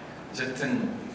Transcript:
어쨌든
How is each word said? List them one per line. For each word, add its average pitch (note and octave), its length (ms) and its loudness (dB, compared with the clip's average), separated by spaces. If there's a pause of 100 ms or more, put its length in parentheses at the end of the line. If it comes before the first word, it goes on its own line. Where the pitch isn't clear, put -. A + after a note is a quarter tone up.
(300)
어쨌든 C3 600 2 (220)